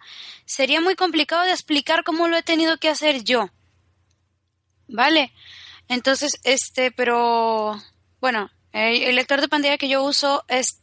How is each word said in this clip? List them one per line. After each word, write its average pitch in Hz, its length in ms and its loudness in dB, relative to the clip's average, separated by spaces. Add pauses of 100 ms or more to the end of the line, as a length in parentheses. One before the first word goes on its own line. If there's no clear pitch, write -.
(440)
sería 277 360 0
muy 359 140 2
complicado 330 500 0
de 370 80 2
explicar 311 520 0
cómo 339 240 0
lo 330 80 0
he 330 60 0
tenido 320 360 2
que 311 100 0
hacer 294 360 0
yo. 220 260 0 (1400)
¿Vale? 269 440 2 (560)
Entonces, 269 560 -2
este, 254 460 0
pero, 233 880 0 (400)
bueno, 233 300 -2 (220)
el, 226 300 0
el 254 140 0
lector 269 240 0
de 294 80 0
pantalla 285 300 0
que 277 100 -4
yo 269 140 0
uso 277 460 0
es - 340 -2